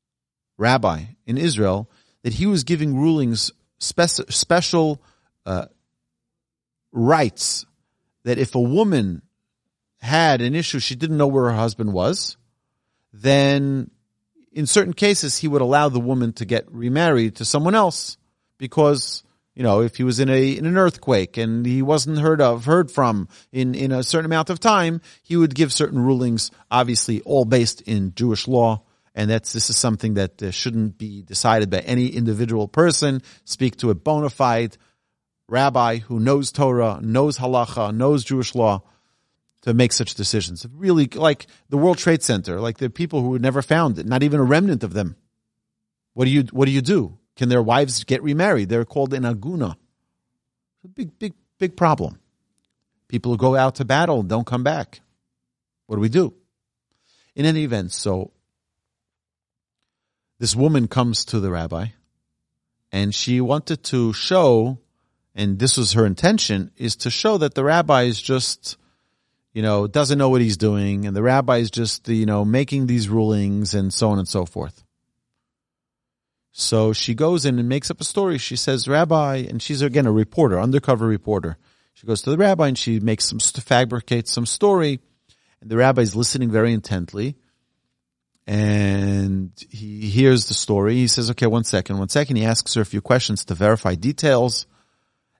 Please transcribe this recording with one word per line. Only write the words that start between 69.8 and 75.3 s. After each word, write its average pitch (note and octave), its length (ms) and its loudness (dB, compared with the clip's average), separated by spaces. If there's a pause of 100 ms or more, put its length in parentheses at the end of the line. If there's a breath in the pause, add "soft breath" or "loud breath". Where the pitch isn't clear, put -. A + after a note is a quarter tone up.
doesn't C#3+ 300 0
know C3+ 120 4
what B2+ 120 4
he's G#2+ 160 2
doing, G2+ 480 0
and G2+ 100 -4
the G#2 80 -2
rabbi B2+ 340 2
is A#2 140 -2
just, - 360 -6
you A2 180 0
know, G#2 180 2
making C3 440 0
these A#2 220 0
rulings G#2 640 0
and F#2+ 200 -2
so A2 160 0
on G2+ 100 2
and F#2 80 -4
so F2+ 180 -4
forth. - 380 -12 (1700)